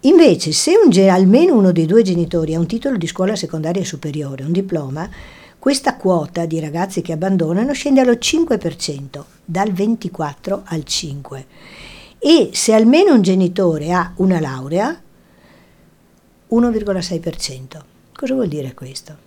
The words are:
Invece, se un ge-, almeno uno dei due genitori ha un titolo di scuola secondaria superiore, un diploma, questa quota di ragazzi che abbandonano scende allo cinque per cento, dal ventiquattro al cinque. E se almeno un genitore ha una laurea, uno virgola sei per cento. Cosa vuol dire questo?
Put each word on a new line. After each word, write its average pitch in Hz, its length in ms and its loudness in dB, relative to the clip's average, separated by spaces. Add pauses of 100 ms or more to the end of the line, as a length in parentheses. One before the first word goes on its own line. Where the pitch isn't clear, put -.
Invece, 294 480 6
se - 220 0 (100)
un 339 80 6
ge-, 190 180 6
almeno 196 460 6
uno 190 160 4
dei 170 160 2
due 208 160 4
genitori 170 540 -2
ha - 20 -4
un 170 80 0
titolo 233 300 -4
di 165 100 -4
scuola 190 300 -4
secondaria 165 480 -6
superiore, 143 600 -10
un 156 80 -4
diploma, 170 560 -4 (500)
questa - 380 -2
quota 170 500 -2
di 160 140 -4
ragazzi 170 420 -6
che 170 100 -8
abbandonano 185 600 -2
scende 269 280 2
allo 247 180 4
cinque 320 400 -2
per 165 180 -6
cento, 139 500 -12 (180)
dal 190 280 -2
ventiquattro 196 960 -4
al 160 180 -6
cinque. 139 600 -10 (760)
E 294 320 4
se - 200 0
almeno 262 400 6
un 226 100 6
genitore 175 720 0
ha 175 240 -2
una 185 220 2
laurea, 156 640 -4 (1500)
uno 233 220 2
virgola 202 320 -2
sei 175 180 -6
per 165 160 -8
cento. - 480 -12 (300)
Cosa 262 200 -4
vuol 247 140 -2
dire 139 260 -8
questo? 135 420 -18 (100)